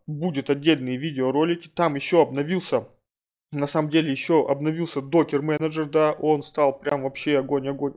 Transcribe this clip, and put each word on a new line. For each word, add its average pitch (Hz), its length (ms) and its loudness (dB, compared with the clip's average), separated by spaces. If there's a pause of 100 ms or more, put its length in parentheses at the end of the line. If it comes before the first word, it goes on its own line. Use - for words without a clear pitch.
будет 147 420 -4
отдельные 139 460 2
видеоролики. 147 720 -2
Там 165 260 0
еще 156 280 2
обновился, 139 640 -2 (640)
на 143 160 -2
самом 156 200 0
деле, 156 220 2
еще 143 380 2
обновился 156 500 -2
Docker 143 420 2
Manager, 156 440 -2
да, 151 340 2
он 151 240 0
стал 139 360 0
прям 143 240 -2
вообще 139 360 0
огонь-огонь. 139 580 -2